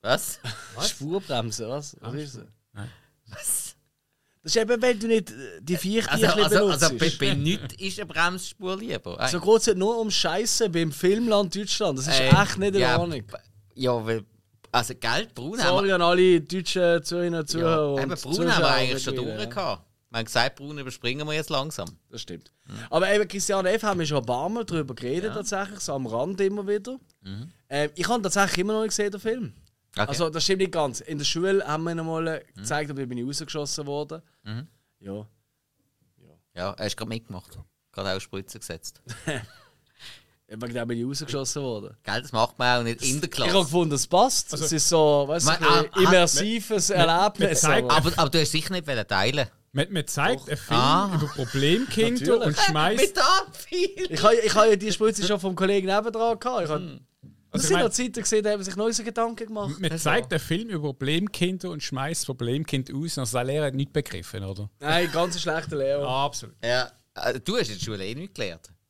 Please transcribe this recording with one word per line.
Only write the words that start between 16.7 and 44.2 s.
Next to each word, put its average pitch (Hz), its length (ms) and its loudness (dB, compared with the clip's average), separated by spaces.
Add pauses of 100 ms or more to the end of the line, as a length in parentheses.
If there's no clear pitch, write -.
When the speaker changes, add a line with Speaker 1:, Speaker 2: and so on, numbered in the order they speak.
Speaker 2:
Zuhörerinnen 175 380 -2
und 147 80 -8
Zuhörer 160 480 2
Speaker 1:
Ja, 135 60 0
eben, 135 80 -4
Speaker 2:
und - 100 -6
Speaker 1:
braun - 120 -4
haben - 80 0
wir - 140 2
Speaker 2:
Zuschauer 156 160 4
Speaker 1:
eigentlich 127 320 0
schon 123 100 -4
Speaker 2:
mittlerweile, 107 320 -6
Speaker 1:
durch - 100 -12
Speaker 2:
ja. 202 60 -4
Speaker 1:
gehabt. 107 200 -4 (300)
Wir 117 80 -6
haben 113 60 -4
gesagt, 123 320 0
braun 147 200 -12
überspringen 131 500 -6
wir 151 60 -4
jetzt 151 160 -4
langsam. 139 380 -4 (220)
Speaker 2:
Das 113 120 -14
stimmt. - 300 -14 (380)
Aber 190 240 2
eben, 208 140 2
Christiane 190 440 0
F. 220 120 0
haben 196 160 0
wir 165 60 0
schon 147 140 0
ein 117 60 -6
paar 127 240 -2
Mal 226 160 -4
darüber 151 280 -4
geredet, 139 360 -4
Speaker 1:
Ja. - 60 -8
Speaker 2:
tatsächlich, 196 440 -6
so 160 140 -6
am 131 140 -4
Rand 143 340 -4
immer 196 260 0
wieder. 208 300 -4 (240)
Speaker 1:
Mhm. 107 300 -12 (180)
Speaker 2:
Ähm, 147 260 0
ich 175 120 -2
habe 233 140 2
tatsächlich 190 380 2
immer 208 140 0
noch 220 80 0
nicht 220 80 -2
gesehen, 208 220 -2
den 202 80 -10
Film. 220 340 -4 (440)
Speaker 1:
Okay. 104 120 0
Speaker 2:
Also, 156 200 0
das 156 140 -2
stimmt 190 160 2
nicht 185 140 0
ganz. 143 280 -2
In 156 180 -8
der 143 60 -6
Schule 190 400 0
haben 151 200 -4
wir 170 60 -4
ihn 165 140 -6
mal, 165 220 -4
äh, 160 160 -6 (120)
Speaker 1:
Mhm. 98 60 -16
Speaker 2:
gezeigt, 147 300 -4
aber 139 100 -6
ich 131 80 -6
bin 120 160 -6
rausgeschossen 147 600 -6
worden. 147 360 -8 (220)
Speaker 1:
Mhm. 113 240 -10 (320)
Speaker 2:
Ja. 101 260 -12 (1300)
Speaker 1:
Ja, 92 180 -6
er - 160 -10
ist - 100 -6
gerade 107 120 -10
mitgemacht. 110 480 -12 (360)
Gerade 98 220 -4
auch 95 40 -6
Spritze - 400 -12
gesetzt. - 420 -14 (240)
Speaker 2:
<laughs> 139 160 -6 (1080)
Ja, 107 140 -12
wegen 120 140 -8
dem 117 120 -4
bin 120 120 -4
ich 117 80 -2
rausgeschossen 139 560 -6
worden. 107 400 -8
Speaker 1:
Gell, 107 180 -2
das 135 100 -14
macht 113 280 0
man 123 200 4
auch 120 40 -2
nicht 117 180 -4
in 131 180 0
der - 100 -4
Klasse. - 200 0
Speaker 2:
Ich 180 60 2
habe 185 100 6
gefunden, 156 300 2
es 131 100 0
passt. 226 480 2